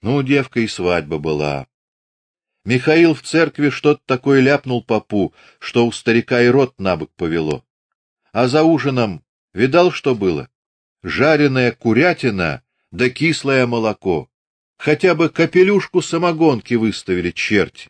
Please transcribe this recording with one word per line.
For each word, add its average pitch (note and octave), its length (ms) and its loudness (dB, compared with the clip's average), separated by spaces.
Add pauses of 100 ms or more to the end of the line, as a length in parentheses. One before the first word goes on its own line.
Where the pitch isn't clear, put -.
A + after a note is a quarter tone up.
Ну, C#3 220 -2
девка, C3 380 -2
и A2+ 60 -2
свадьба E2+ 520 -2
была. D2 480 -4 (960)
Михаил D#3 480 2
в C#3 80 -8
церкви D3+ 480 -2
что-то D3 380 -2
такое C3+ 320 2
ляпнул C3 440 0
попу, G#2 520 -2 (240)
что - 260 0
у A#2 60 -2
старика A#2 500 0
и A#2+ 60 4
рот B2+ 320 2
набок F#2 360 -4
повело. E2 480 -4 (680)
А A#2+ 160 0
за D3+ 160 2
ужином C3 600 0 (300)
видал, C#3+ 380 2
что C3 240 -2
было? F2+ 340 -2 (540)
Жареная C3 680 0
курятина A2 920 -2 (280)
да B2+ 200 0
кислое C#3 560 -2
молоко. G#2+ 600 -4 (480)
Хотя D#3 360 2
бы D#3+ 140 0
капелюшку F3+ 720 2
самогонки D#3+ 760 0
выставили F#2 560 -2
черти. - 580 -2